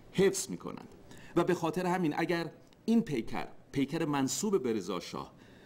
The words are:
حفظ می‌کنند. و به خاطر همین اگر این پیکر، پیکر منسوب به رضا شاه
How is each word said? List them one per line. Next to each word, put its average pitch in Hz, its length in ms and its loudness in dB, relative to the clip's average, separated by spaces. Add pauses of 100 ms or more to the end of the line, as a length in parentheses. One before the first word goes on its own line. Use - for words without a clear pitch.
(120)
حفظ 190 380 2
می‌کنند. - 380 -10 (480)
و 170 80 6
به 180 100 2
خاطر 175 320 -2
همین 175 300 2
اگر 165 340 0 (340)
این 226 180 6
پیکر، - 460 -2 (240)
پیکر 147 320 0
منسوب 147 580 2
به 120 100 2
رضا 95 280 -2
شاه - 320 -10 (340)